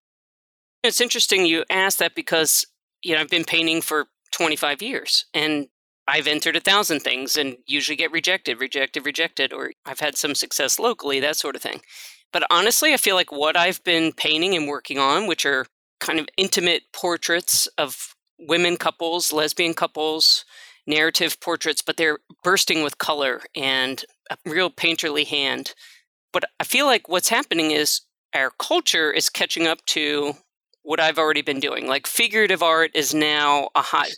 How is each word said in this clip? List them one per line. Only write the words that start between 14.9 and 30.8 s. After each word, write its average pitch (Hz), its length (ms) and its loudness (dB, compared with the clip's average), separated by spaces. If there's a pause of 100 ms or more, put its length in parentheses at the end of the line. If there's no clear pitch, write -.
on, 147 280 2
which 170 180 -2
are 135 220 0 (320)
kind 160 200 -2
of 151 80 -4 (120)
intimate 175 460 0 (100)
portraits - 720 0 (100)
of - 380 -6 (240)
women 170 400 0
couples, 165 540 -2
lesbian 156 420 0
couples, 156 680 0 (420)
narrative 156 540 0
portraits, 160 420 -2
but - 160 -4
they're 156 220 0 (220)
bursting 180 400 2
with 143 160 -4
color 139 440 -2 (120)
and 131 500 -2 (260)
a - 60 -8 (100)
real 175 240 0
painterly 160 560 -2
hand. 135 480 -4 (580)
But - 120 -2 (140)
I 160 60 -2
feel 277 220 2
like 247 220 2
what's 180 200 0
happening 170 440 0
is 151 280 0 (340)
our 135 240 0
culture 170 540 0
is - 160 0
catching - 380 -2
up 165 200 -2
to 147 480 -2 (480)